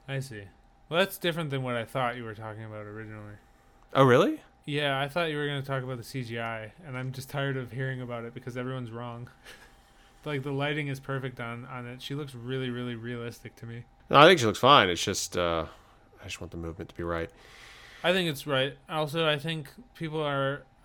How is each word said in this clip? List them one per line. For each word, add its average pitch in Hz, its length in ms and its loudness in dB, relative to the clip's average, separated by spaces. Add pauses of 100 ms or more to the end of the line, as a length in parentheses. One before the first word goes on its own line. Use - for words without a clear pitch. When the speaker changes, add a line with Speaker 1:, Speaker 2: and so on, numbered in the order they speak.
Speaker 1:
I 135 140 -4
see. 110 220 -10 (440)
Well, 160 120 0
that's 196 180 0
different 165 320 -2
than 135 140 -2
what 123 120 -2
I 117 80 -2
thought 123 320 -2
you 123 80 -10
were 110 100 -8
talking 110 300 -10
about 107 220 -12
originally. 107 480 -12 (600)
Speaker 2:
Oh, 135 120 8
really? 180 340 6 (260)
Speaker 1:
Yeah, 143 340 0
I 139 100 0
thought 165 220 0
you 147 60 -2
were 147 80 -2
gonna 143 160 -2
talk 139 220 -4
about 127 140 -6
the 113 60 -10
C 131 200 -8
G 117 160 -6
I, 113 320 -6 (160)
and 127 100 -8
I'm 131 140 -6
just 131 180 -10
tired 139 280 -2
of 117 160 -8
hearing 131 280 -4
about 120 220 -8
it 117 100 -10
because 120 220 -10
everyone's 127 360 -6
wrong. 120 440 -10
<laughs> - 40 -20 (840)
Like, 143 180 -4
the 143 100 -4
lighting 147 340 -2
is 139 140 -6
perfect 131 400 -6
on, 120 240 -8
on 127 200 -12
it. 123 160 -12
She - 140 -8
looks 143 180 -8
really, 127 360 -4
really 123 260 -4
realistic 117 600 -8
to - 80 -14
me. 117 180 -10 (260)
Speaker 2:
No, 135 60 8
I 143 100 12
think 180 140 10
she 117 60 4
looks 104 120 2
fine. 123 300 8
It's 87 160 0
just, - 320 -2
uh, 85 300 0 (560)
I - 20 -18
just 95 160 -12
want 87 120 -12
the 87 60 -10
movement 82 340 -10
to - 40 -20
be 87 80 -8
right. 85 260 -2 (760)
Speaker 1:
I 180 80 6
think 180 160 2
it's 139 180 -6
right. 135 300 0 (100)
Also, 156 400 0
I 151 100 4
think 156 300 -6 (280)
people 156 280 -4
are, 139 400 0 (220)